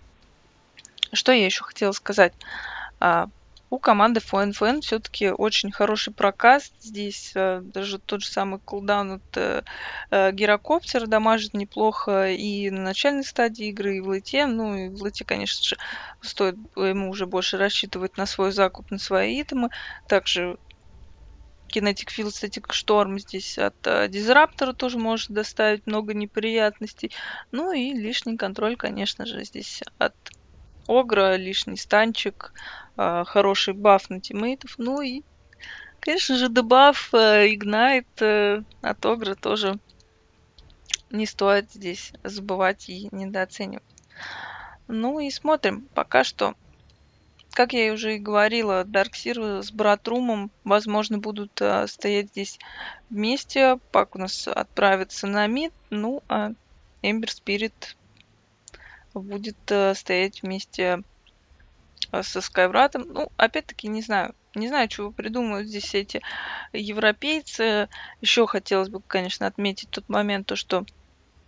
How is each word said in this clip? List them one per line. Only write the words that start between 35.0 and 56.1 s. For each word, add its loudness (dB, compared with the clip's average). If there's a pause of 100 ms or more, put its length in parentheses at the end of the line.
и, -6 (800)
конечно 0
же, 2
дебаф, 6
э, 8
Ignite, 2 (180)
э, 4 (220)
от -4
«Огра» 0
тоже -2 (1300)
не -2
стоит 2
здесь -10 (120)
забывать -2
и -12
недооценивать. -8 (1040)
Ну -2
и -4
смотрим. 0
Пока 4
что, -2 (1000)
как 2
я 2
и 2
уже -4
и -8
говорила, 2
Дарксир -2
с -12
Братрумом, 0 (120)
возможно, 2
будут, -8 (100)
э, 2
стоять -2
здесь -10 (520)
вместе. 2 (140)
Пак 2
у -10
нас -6
отправится 0
на 2
мид, -2 (180)
ну -4